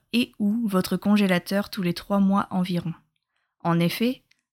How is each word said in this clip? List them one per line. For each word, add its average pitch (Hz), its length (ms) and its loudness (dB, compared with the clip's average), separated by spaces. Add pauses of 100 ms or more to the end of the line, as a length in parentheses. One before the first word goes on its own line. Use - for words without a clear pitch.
(120)
et 240 260 0
ou 220 300 -2
votre 185 280 0
congélateur 196 760 0
tous 202 100 -6
les 175 140 -2
trois 202 240 -2
mois 196 320 2
environ. 180 420 -2 (680)
En 170 180 2
effet, 226 420 0 (320)